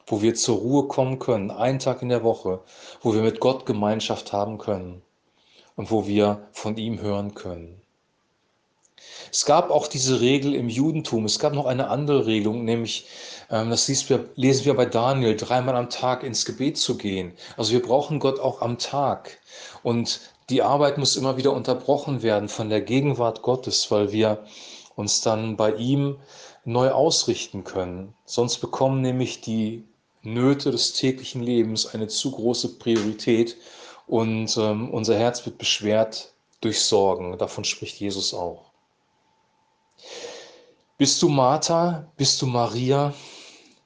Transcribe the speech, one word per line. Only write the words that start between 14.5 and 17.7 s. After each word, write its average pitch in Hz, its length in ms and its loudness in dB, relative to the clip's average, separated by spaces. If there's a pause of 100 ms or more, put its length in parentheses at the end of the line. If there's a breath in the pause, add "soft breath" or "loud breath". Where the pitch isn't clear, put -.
wir 139 80 4
bei 127 100 4
Daniel, 123 520 2
dreimal 127 380 0
am 123 160 -2
Tag 127 320 -2
ins - 220 -4
Gebet 127 340 -4
zu 117 180 0
gehen. 95 360 -4 (240 loud breath)
Also 110 160 -2